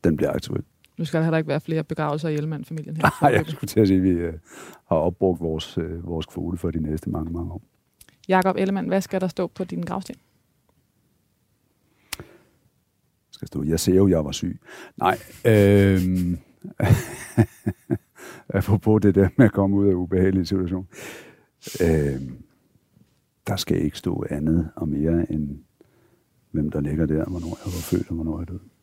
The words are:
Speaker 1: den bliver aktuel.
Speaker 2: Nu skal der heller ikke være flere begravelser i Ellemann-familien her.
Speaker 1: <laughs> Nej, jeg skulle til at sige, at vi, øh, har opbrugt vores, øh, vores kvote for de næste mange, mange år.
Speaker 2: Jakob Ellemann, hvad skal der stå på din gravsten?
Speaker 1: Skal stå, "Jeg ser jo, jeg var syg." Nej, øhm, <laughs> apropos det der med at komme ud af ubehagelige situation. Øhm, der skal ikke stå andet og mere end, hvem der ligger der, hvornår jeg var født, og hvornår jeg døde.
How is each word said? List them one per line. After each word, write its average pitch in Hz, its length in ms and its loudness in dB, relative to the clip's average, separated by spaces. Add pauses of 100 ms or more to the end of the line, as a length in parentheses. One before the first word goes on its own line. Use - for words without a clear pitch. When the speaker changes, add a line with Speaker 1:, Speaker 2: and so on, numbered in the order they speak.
Speaker 1:
den 80 140 2
bliver 78 140 0
aktuel. - 320 -6 (340)
Speaker 2:
Nu 165 80 -4
skal 160 120 -4
der 160 60 2
heller 160 140 0
ikke 156 100 -2
være 143 140 -2
flere 160 220 -4
begravelser 151 460 -4
i 156 40 -2
Ellemann-familien 156 640 -8
her. 156 60 -2 (120)
Speaker 1:
<laughs> - 60 -4
Nej, 143 100 2
jeg 113 160 2
skulle 147 200 -8
til - 120 0
at 104 80 6
sige, 95 100 6
at 92 60 2
vi, 95 60 4
øh, 85 240 -2 (560)
har 85 60 2
opbrugt 85 460 0
vores, 80 360 -6
øh, 82 300 -6
vores 82 180 -4
kvote 87 320 -6
for 85 140 -4
de 82 80 -4
næste 78 300 -4
mange, 82 240 -6
mange 85 180 -6
år. 87 100 -12 (680)
Speaker 2:
Jakob 185 320 2
Ellemann, 190 280 -2
hvad 190 140 0
skal 185 200 -4
der 185 60 -2
stå 175 200 -4
på - 160 -10
din 175 180 -8
gravsten? 175 340 -8 (3250)
Speaker 1:
Skal - 160 -14
stå, - 160 -8
"Jeg 80 160 0
ser - 160 4
jo, 98 120 6
jeg 82 180 2
var 69 60 -6
syg." - 280 -8 (380)
Nej, 92 200 0 (280)
øhm, 98 920 4 (420)
<laughs> - 1800 -2
apropos 104 420 4
det 101 140 6
der 98 220 6
med 131 80 8
at 101 80 6
komme 98 240 2
ud 98 100 4
af 95 60 6
ubehagelige 92 520 2
situation. 92 420 -2 (960)
Øhm, 69 540 0 (1080)
der 98 80 -2
skal - 260 -2
ikke 76 160 -2
stå - 320 -4
andet 78 460 0
og 80 120 -4
mere 78 440 0
end, 76 180 -4 (1000)
hvem 76 200 -2
der 76 100 -4
ligger 76 240 0
der, 78 200 0
hvornår 85 220 -8 (180)
jeg - 80 -
var 85 80 -8 (100)
født, - 180 -2
og 85 60 -4
hvornår 80 240 -6
jeg 85 80 -10
døde. 90 120 -12 (240)